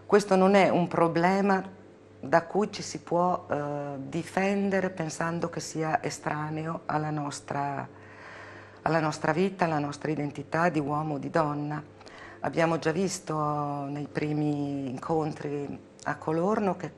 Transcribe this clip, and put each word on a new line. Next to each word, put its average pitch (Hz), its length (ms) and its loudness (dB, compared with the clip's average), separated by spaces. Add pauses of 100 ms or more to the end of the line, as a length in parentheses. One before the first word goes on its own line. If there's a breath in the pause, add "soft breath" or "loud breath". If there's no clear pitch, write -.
questo 196 300 4
non 190 180 8
è 185 160 8
un 170 180 4
problema 185 760 4 (560)
da 156 240 4
cui 202 280 0
ci 170 120 -10
si - 160 -8
può, 175 500 0
eh, 139 60 0 (420)
difendere 190 920 0
pensando 165 580 -4
che 160 100 -8
sia 160 440 -2
estraneo 156 840 -4
alla 151 240 -2
nostra, 143 800 -4 (960 loud breath)
alla 160 160 2
nostra 156 320 0
vita, 190 340 0
alla 156 140 2
nostra 147 320 -2
identità 147 580 0
di 156 100 2
uomo 147 360 -2
o - 20 -2
di 135 120 -6
donna. 147 520 0 (640 loud breath)
Abbiamo 165 320 2
già 156 140 0
visto 151 920 -2
nei 143 260 -6
primi 147 760 -2
incontri 147 920 -4 (240)
a 143 120 -4
Colorno 180 600 0
che 165 220 -8